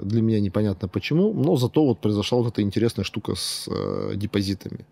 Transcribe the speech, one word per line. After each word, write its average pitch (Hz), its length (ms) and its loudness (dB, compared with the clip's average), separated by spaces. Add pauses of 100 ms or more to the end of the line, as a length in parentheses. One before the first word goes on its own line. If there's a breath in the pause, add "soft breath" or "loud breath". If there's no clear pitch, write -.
для 113 200 0
меня 113 180 2
непонятно 101 480 0
почему, 170 460 0
но 151 240 2
зато 127 280 4
вот 123 140 2
произошла 104 400 2
вот 117 140 0
эта - 80 0
интересная 104 420 0
штука - 320 -4
с, - 320 -8
э, - 480 -4
депозитами. 98 760 -4